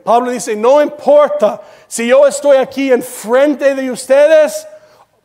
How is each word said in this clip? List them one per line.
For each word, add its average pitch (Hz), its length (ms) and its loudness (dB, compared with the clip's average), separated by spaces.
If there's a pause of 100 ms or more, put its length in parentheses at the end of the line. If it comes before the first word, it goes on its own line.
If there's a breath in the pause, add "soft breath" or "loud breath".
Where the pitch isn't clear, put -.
Pablo 240 260 0
dice, 226 280 -8
"No 254 240 2
importa 294 800 0 (260 loud breath)
si 233 200 -8
yo 269 200 4
estoy 277 300 0
aquí 262 340 -2
enfrente 262 840 -2
de 262 160 -6
ustedes 302 760 0 (580 loud breath)